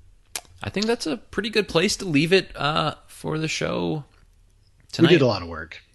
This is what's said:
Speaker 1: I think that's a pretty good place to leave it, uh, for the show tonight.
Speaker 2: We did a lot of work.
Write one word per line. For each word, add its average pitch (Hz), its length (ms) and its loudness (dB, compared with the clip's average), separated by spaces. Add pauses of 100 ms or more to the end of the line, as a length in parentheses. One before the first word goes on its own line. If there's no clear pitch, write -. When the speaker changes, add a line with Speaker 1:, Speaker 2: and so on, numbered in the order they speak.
(600)
Speaker 1:
I - 80 -6
think 202 160 -2
that's 240 220 -2
a 277 100 -2
pretty 214 320 -6
good 214 200 0
place 180 280 2
to 214 80 -10
leave 160 280 2
it, 190 220 2
uh, 156 400 -2 (120)
for 156 300 -8
the 160 100 -4
show 165 560 -4 (880)
tonight. 170 200 4
Speaker 2:
We 180 40 8
did 147 60 6
a 131 60 4
lot 98 160 0
of 85 40 -12
work. 80 340 -12 (140)